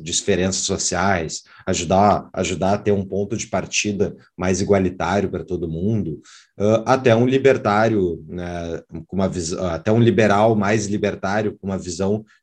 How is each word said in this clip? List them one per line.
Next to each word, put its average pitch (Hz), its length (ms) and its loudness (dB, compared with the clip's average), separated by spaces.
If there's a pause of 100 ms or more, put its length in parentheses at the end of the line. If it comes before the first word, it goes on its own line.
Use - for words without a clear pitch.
diferenças 92 580 -2
sociais, 90 800 -2 (240)
ajudar, 92 640 2
ajudar 92 420 -2
a 101 40 0
ter 104 140 -2
um 98 120 0
ponto 98 320 -4
de - 120 -8
partida - 680 -2 (220)
mais - 240 0
igualitário 95 680 0
pra 82 120 -6
todo 87 240 -6
mundo, 82 540 -4 (380)
ah, 110 340 2
até 127 220 4
um 120 100 4
libertário, 110 1040 2
né, 87 540 -8 (240)
com - 100 -12
uma 95 120 2
vis-, 87 260 -4
até 87 380 -2
um 117 100 6
liberal 107 540 4
mais 101 320 0
libertário, 101 720 -2
com 95 80 -10
uma 95 100 -4
visão 95 480 -4 (180)